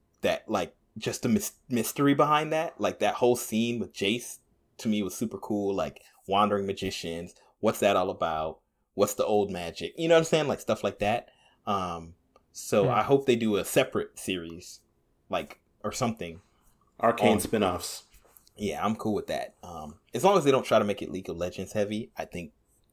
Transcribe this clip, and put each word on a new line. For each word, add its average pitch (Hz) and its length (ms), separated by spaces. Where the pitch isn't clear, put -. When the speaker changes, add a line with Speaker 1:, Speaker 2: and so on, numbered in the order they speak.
Speaker 1:
that, - 280
like, 95 260
just - 260
the 127 60
mys-, 104 240
mystery 135 440
behind 151 400
that. 160 260
Like, 98 200
that 104 160
whole 123 200
scene 117 440
with 92 140
Jace, 110 440
to - 100
me, 107 140
was 90 140
super 107 240
cool. 101 340
Like, 80 280
wandering 101 400
magicians, 90 680
what's 110 200
that 101 160
all 92 160
about? 80 480
What's - 220
the - 100
old 104 260
magic? 85 460
You 165 100
know 165 80
what 165 40
I'm 160 60
saying? 151 220
Like, 117 120
stuff - 240
like 98 160
that. 107 300
Um, 87 480
so - 280
Speaker 2:
Hmm. - 60
Speaker 1:
I 104 120
hope 139 220
they 120 100
do 110 220
a 87 80
separate - 520
series, 85 600
like, 85 300
or 107 80
something. 92 480
Speaker 3:
Arcane 113 320
Speaker 1:
on 101 60
Speaker 3:
spinoffs. 95 640
Speaker 1:
Yeah, 82 300
I'm 110 100
cool 110 180
with 87 140
that. 65 340
Um, 80 340
as 117 100
long 196 140
as 151 80
they 143 60
don't 127 120
try 113 160
to 107 60
make 101 160
it - 100
League 92 180
of 82 60
Legends 90 380
heavy, 107 440
I 82 60
think 87 300